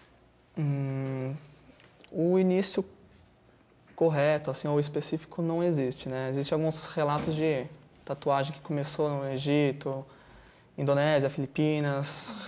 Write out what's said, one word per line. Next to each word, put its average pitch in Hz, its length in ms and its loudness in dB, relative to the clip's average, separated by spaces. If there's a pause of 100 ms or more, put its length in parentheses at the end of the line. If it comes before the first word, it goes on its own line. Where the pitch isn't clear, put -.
(580)
Hum, 135 760 -4 (800)
o 170 260 4
início 185 460 4 (1120)
correto, 151 560 2
assim, 135 160 -4
ou 147 140 4
específico, 147 600 -4
não 165 220 0
existe, 139 460 0
né? 131 200 -4
Existem 139 280 0
alguns 156 300 0
relatos 147 480 0
de 151 300 0 (380)
tatuagem 139 480 0
que - 80 -12
começou 147 500 -2
no 139 200 -4
Egito, 139 760 0 (720)
Indonésia, 143 520 4
Filipinas, 147 1040 -2 (120)